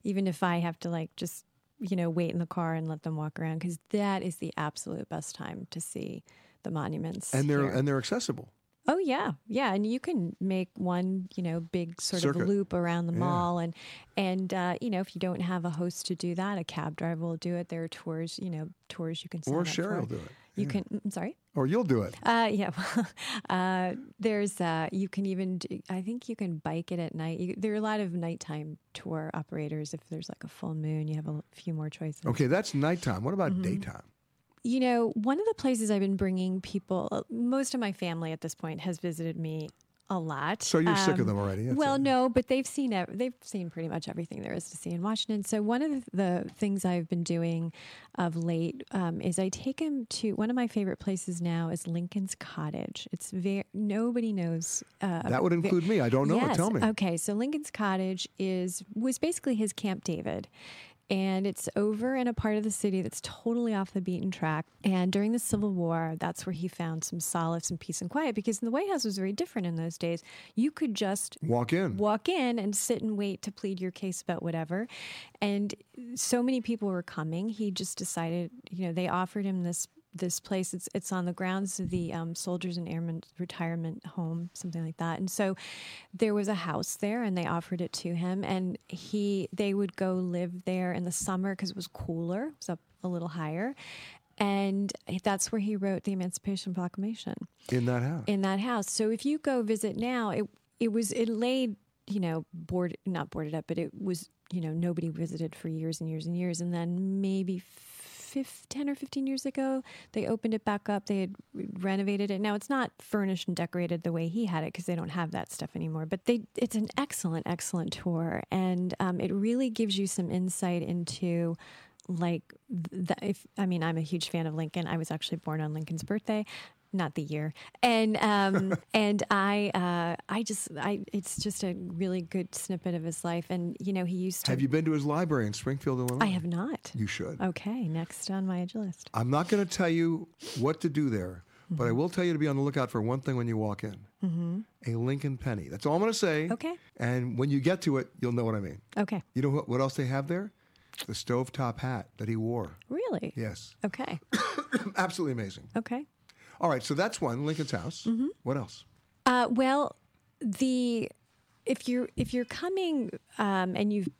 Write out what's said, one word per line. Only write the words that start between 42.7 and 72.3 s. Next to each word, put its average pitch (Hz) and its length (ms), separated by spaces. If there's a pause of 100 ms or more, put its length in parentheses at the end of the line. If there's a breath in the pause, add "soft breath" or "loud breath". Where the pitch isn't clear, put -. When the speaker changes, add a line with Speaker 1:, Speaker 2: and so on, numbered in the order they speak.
Speaker 1:
ev-, 185 240
they've 247 260
seen 180 280
pretty 165 180
much 160 220
everything - 320
there - 120
is - 180
to - 40
see - 140
in 170 140
Washington. 208 420
So 214 160
one 233 220
of 285 280
the 180 460
things 196 260
I've 175 240
been 175 160
doing 165 480 (440 loud breath)
of 170 200
late, 165 560
um, 175 300
is 180 180
I 190 100
take - 340
'em 277 240
to, - 260
one 214 160
of 247 80
my 247 100
favorite 202 300
places 180 440
now 165 280
is 170 180
Lincoln's 180 480
Cottage. - 800
It's - 180
ve-, 190 320 (100)
nobody 220 600
knows, 170 500 (160)
uh, 175 300
Speaker 2:
That - 140
would 185 100
Speaker 1:
ve-, 175 60
Speaker 2:
include 175 280
me. 208 140
I 120 80
don't 131 180
know. - 100
Speaker 1:
Yes. 254 200
Speaker 2:
Tell 202 140
me. 185 120
Speaker 1:
Okay, 202 320
so 185 180
Lincoln's 285 380
Cottage 190 560 (120)
is, 185 440 (120)
was 240 240
basically 311 360
his 214 180
Camp 190 300
David. - 440 (640 loud breath)
And 190 360
it's - 280
over 214 400
in 254 120
a 233 80
part 214 200
of 214 60
the 214 80
city 190 320
that's - 220
totally 233 500
off 196 200
the 202 80
beaten 180 280
track. 160 380 (160)
And 185 280
during 208 200
the 240 80
Civil 208 340
War, 165 460
that's 170 260
where 190 80
he 165 140
found 160 360
some - 160
solace 165 520
and 170 80
peace - 200
and 180 120
quiet, 285 240
because 214 240
the 233 100
White 294 220
House 302 140
was 202 120
very 190 160
different 214 320
in 170 80
those 165 240
days. 170 240 (320 loud breath)
You 247 160
could 294 240
just 196 480
Speaker 2:
Walk 120 320
in. 165 240
Speaker 1:
walk 208 320
in 254 300